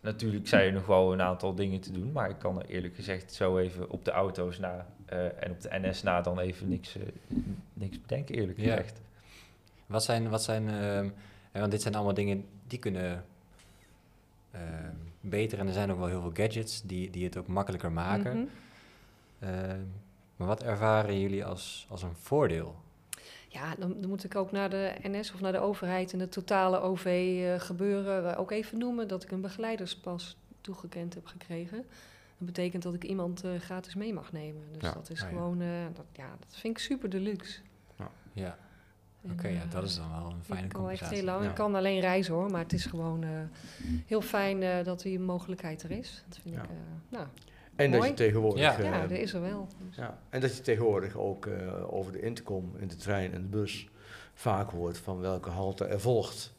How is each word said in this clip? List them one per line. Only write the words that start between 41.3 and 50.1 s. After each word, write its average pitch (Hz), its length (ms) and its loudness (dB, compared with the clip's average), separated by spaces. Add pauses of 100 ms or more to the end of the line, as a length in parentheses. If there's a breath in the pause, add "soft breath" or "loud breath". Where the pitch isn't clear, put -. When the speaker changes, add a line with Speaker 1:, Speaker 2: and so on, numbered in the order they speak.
Speaker 4:
Ja. 202 40 0
Speaker 3:
ik 196 60 -4
kan 208 200 2
alleen 190 260 4
reizen 185 340 4
hoor, 185 160 2
maar 180 120 0
het 165 100 -2
is - 140 0
gewoon, 165 360 -2
eh, 160 60 -2 (800 loud breath)
heel 220 160 2
fijn, 196 400 2
eh, 180 220 2
dat 180 180 -2
die 185 180 -2
mogelijkheid 180 600 -4
er 165 80 -8
is. 220 380 -8
Dat 175 140 -14
vind 170 120 -10
Speaker 4:
Ja. - 80 -4
Speaker 3:
ik, - 60 -8
eh, 170 80 -10 (320)
nou, 214 180 -8 (500 loud breath)
Speaker 4:
En 143 140 8
dat 127 100 10
Speaker 3:
mooi. 254 100 6
Speaker 4:
je 285 60 0
tegenwoordig, 110 440 6
Speaker 2:
Ja. 139 180 8
Speaker 4:
eh, 104 60 4
Speaker 3:
Ja, 95 180 2
er 92 80 0
is 190 240 -2
er 180 60 -2
wel. 190 280 -4 (200)
Dus. - 80 -14
Speaker 4:
ja. 120 220 -8 (100)